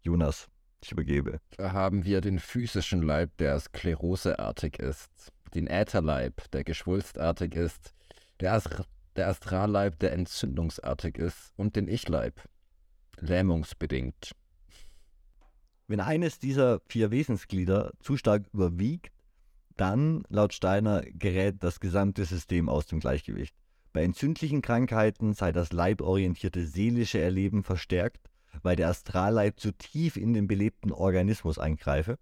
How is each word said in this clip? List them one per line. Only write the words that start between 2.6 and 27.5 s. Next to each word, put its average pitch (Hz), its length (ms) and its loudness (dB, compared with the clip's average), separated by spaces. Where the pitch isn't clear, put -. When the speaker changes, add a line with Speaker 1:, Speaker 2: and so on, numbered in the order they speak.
Speaker 2:
Leib, 78 360 0
der 71 200 2
skleroseartig 82 1200 -4
ist, - 320 -6
den 85 120 -2
Ätherleib, 78 880 -2
der 69 120 -2
geschwulstartig 85 920 -2
ist, 82 400 -4
der 92 140 0
Astra-, - 300 -2
der 90 120 0
Astralleib, 98 720 0
der 92 140 0
entzündungsartig 82 1040 -4
ist, - 380 -6
und 104 200 -2
den 101 120 0
Ich-Leib, 78 520 -2
lähmungsbedingt. 78 1120 0
Speaker 1:
Wenn 101 120 -2
eines 156 380 -2
dieser 131 480 4
vier 110 240 2
Wesensglieder 101 880 0
zu - 180 -2
stark 104 360 2
überwiegt, 98 600 0
dann, 131 520 2
laut 104 240 4
Steiner, 101 500 2
gerät 95 600 0
das 87 180 -2
gesamte 98 440 2
System 87 440 0
aus 76 180 0
dem 80 140 -4
Gleichgewicht. - 540 -4
Bei 80 100 0
entzündlichen 143 580 0
Krankheiten 113 720 2
sei 95 180 0
das 82 220 0
leiborientierte 90 960 0
seelische 107 540 0
Erleben 95 440 2